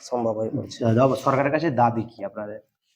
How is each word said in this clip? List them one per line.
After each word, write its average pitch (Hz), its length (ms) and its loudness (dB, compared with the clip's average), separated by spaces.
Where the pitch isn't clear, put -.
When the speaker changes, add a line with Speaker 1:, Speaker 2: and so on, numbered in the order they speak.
Speaker 1:
সম্ভব 117 360 -2
হয়ে 110 120 -2
পড়ছে। - 360 -6
Speaker 2:
দাদা, 123 300 4
সরকারের 139 360 0
কাছে 156 200 0
দাবি 117 320 2
কি 104 220 -12
আপনাদের? 107 340 -10